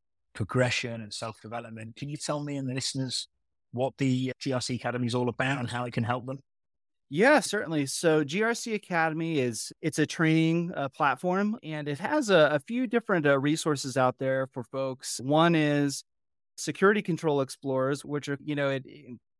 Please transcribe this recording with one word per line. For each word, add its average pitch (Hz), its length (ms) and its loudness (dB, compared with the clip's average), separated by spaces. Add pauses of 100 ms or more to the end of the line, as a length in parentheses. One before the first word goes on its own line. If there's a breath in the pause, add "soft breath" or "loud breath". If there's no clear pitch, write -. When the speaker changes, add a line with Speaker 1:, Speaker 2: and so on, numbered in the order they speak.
(320)
Speaker 1:
progression 117 720 -2
and 104 120 -14
self-development. 113 800 -10
Can 139 140 -10
you 147 80 -8
tell 147 260 -6
me 143 140 -6
and 135 120 -4
the 123 60 -4
listeners 131 540 -4 (420)
what 127 280 -4
the 127 420 0
G 135 120 -4
R 123 80 0
C 127 140 -4
Academy 123 320 -2
is 117 80 -2
all 123 140 0
about 131 300 -2
and 120 120 -4
how 123 140 -4
it 120 80 -8
can 123 100 -2
help 120 240 -2
them? 135 140 -10 (680)
Speaker 2:
Yeah, 233 300 6
certainly. 160 480 0
So 156 380 2
G 170 180 -2
R 233 120 2
C 226 200 -4
Academy 165 640 0
is, 123 420 -2
it's 160 200 -2
a 147 60 4
training, 165 680 2
uh, 139 140 -4
platform, 180 720 0
and 151 240 -8
it 147 140 -4
has 254 300 0
a, 156 220 8
a 151 60 2
few 240 300 -2
different, 196 380 0
uh, 139 120 6
resources 143 580 0
out 127 220 4
there 135 300 -2
for 120 160 -10
folks. 131 580 -8
One 160 320 6
is 147 480 2 (540)
Security 202 440 2
Control 156 400 0
Explorers, 135 640 -2
which 143 240 -6
are, 139 160 -4
you 147 100 -4
know, 143 140 0
it, 135 160 -2
it, 123 340 -18 (220)